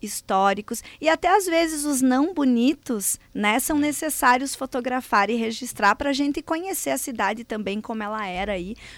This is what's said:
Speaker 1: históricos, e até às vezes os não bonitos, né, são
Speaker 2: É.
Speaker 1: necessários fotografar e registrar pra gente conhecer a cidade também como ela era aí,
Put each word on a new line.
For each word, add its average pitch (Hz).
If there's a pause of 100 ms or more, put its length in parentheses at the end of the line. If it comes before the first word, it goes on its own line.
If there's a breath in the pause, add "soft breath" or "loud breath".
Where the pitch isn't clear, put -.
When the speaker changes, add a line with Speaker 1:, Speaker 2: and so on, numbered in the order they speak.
Speaker 1:
históricos, 196 (160 loud breath)
e 311
até 320
às 381
vezes 330
os 285
não 262
bonitos, 254 (140 soft breath)
né, 208
são 311
Speaker 2:
É. 294
Speaker 1:
necessários 285
fotografar 247
e 226
registrar 220
pra 285
gente 285
conhecer 330
a 269
cidade 220
também 214
como 220
ela 214
era 190
aí, 185 (240 loud breath)